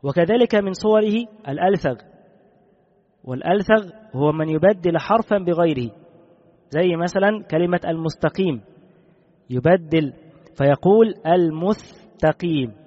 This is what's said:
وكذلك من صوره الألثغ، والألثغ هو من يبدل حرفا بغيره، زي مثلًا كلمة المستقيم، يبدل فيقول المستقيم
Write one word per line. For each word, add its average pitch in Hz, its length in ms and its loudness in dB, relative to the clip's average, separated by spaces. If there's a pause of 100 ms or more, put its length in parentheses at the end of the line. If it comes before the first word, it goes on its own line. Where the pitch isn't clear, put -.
وكذلك 175 520 0
من 202 180 0
صوره 214 420 2 (340)
الألثغ، 151 480 0 (1300)
والألثغ 190 640 -2 (240)
هو 143 180 0
من 156 160 -2
يبدل 170 500 2
حرفا 208 400 0
بغيره، 165 520 0 (800)
زي 170 260 0
مثلًا 190 540 -2
كلمة 175 340 0
المستقيم، 160 760 -4 (920)
يبدل 156 600 0 (460)
فيقول 185 560 4 (120)
المستقيم 160 1500 -2 (140)